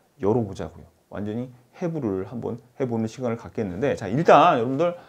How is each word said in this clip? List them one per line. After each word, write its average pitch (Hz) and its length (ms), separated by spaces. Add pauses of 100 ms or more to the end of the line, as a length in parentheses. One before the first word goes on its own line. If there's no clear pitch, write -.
(200)
열어보자고요. 95 640 (240)
완전히 107 420 (300)
해부를 123 500
한번 113 280 (220)
해보는 117 260
시간을 117 300
갖겠는데, 104 600
자, 107 120
일단 156 500
여러분들, 135 380 (120)